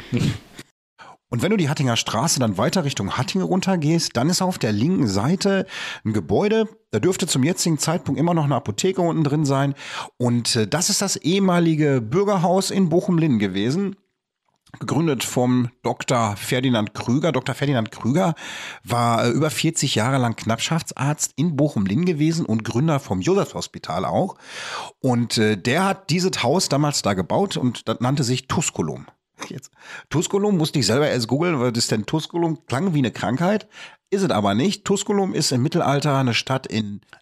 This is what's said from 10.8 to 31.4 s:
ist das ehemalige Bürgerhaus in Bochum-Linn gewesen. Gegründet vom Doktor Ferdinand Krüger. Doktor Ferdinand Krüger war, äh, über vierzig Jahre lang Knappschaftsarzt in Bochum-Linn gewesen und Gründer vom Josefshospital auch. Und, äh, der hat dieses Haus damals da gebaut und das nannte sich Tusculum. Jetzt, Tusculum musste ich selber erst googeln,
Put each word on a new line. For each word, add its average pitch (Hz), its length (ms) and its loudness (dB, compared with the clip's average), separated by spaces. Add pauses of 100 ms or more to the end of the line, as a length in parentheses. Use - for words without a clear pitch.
ist 202 100 0
das 196 160 -2
ehemalige 165 840 2
Bürgerhaus 185 680 2
in 190 200 2
Bochum-Linn 160 480 4
gewesen. 104 580 0 (840)
Gegründet 135 460 0
vom 123 460 0 (120)
Doktor 117 540 -2
Ferdinand 127 560 0
Krüger. 151 400 0
Doktor 127 220 -2
Ferdinand 127 360 0
Krüger 147 440 0 (500)
war, 117 400 2
äh, 120 60 2
über 113 180 2
vierzig - 460 -2
Jahre 131 240 2
lang 120 180 0
Knappschaftsarzt - 1000 -2
in 151 200 0
Bochum-Linn 131 480 2
gewesen 165 400 2
und 110 180 0
Gründer 135 380 0
vom 95 220 -4
Josefshospital 147 800 -2
auch. 139 320 -2 (640)
Und, 120 380 0
äh, 107 180 4
der 135 300 0
hat - 240 -4
dieses 175 320 0
Haus 147 260 2
damals 147 320 0
da 98 140 0
gebaut 110 420 0
und - 320 -2
das 110 120 -4
nannte 143 220 0
sich 123 260 -2
Tusculum. 78 580 -4 (420)
Jetzt, - 240 -14 (360)
Tusculum 196 480 2
musste 156 220 0
ich 117 80 2
selber 139 220 2
erst 113 200 0
googeln, 160 320 0